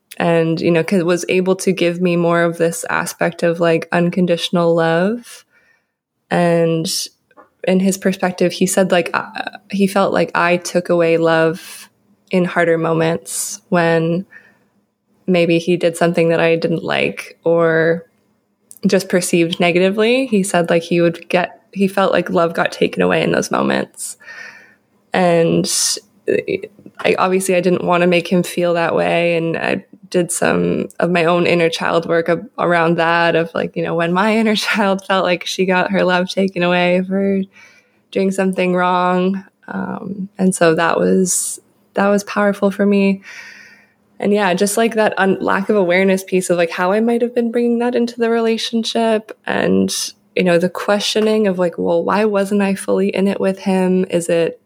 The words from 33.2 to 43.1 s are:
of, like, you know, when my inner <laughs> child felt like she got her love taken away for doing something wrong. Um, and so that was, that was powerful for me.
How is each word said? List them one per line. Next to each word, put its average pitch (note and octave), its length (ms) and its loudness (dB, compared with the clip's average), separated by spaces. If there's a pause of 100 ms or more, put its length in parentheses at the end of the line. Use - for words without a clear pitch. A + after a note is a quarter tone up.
of, E3 200 0
like, - 220 -4
you E3+ 60 -4
know, E3 120 -4
when E3+ 180 -2
my G#3+ 240 0
inner A3 200 0
<laughs> - 0 -
child G3 500 -2
felt F#3+ 180 0
like F3 220 -2
she F#3 200 -2
got F3+ 240 0
her F3+ 140 0
love F3+ 240 0
taken F#3+ 340 -2
away F3+ 440 2
for G3 360 0 (680)
doing G3 180 0
something F#3 440 0
wrong. F3+ 680 0 (240)
Um, G3 600 -8 (100)
and F#3 160 2
so E3 220 4
that E3 220 0
was, F#3 640 0 (340)
that G3+ 140 2
was G3+ 160 2
powerful G3+ 460 0
for G3+ 160 -2
me. G3 360 2 (960)